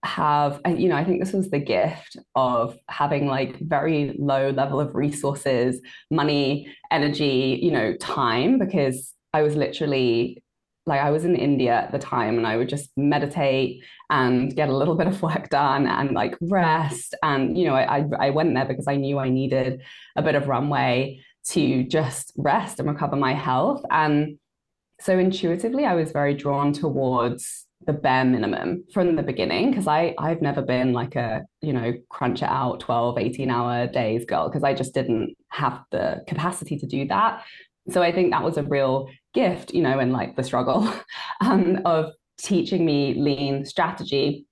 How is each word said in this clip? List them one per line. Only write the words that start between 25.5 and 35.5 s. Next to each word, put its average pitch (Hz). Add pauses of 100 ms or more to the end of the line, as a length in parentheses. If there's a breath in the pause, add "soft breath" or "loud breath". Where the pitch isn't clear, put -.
I 196
was 160
very 143
drawn 143
towards 127 (180)
the 151
bare 131
minimum 123 (100)
from 175
the 156
beginning, -
'cause 190
I, 165
I've 165
never 143
been, 127
like, 120
a, 117 (160)
you 151
know, 120 (160)
crunch -
it -
out 127
twelve, 117
eighteen 123
hour 120
days 117
girl, 80
'cause 135
I 139
just 127
didn't 123 (140)
have -